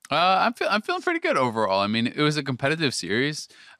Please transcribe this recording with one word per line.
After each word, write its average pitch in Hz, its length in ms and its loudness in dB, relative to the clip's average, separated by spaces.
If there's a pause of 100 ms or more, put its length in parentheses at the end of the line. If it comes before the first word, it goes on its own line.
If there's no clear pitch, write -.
(100)
Uh, 180 300 4
I'm 220 140 2
feel-, 339 160 -2
I'm 208 100 2
feeling 359 220 -4
pretty 339 180 -2
good 302 160 0
overall. 110 440 2
I 101 60 2
mean, 113 200 0
it - 160 -2
was 151 160 2
a 143 40 -2
competitive 139 520 -2
series. 127 520 -4 (340)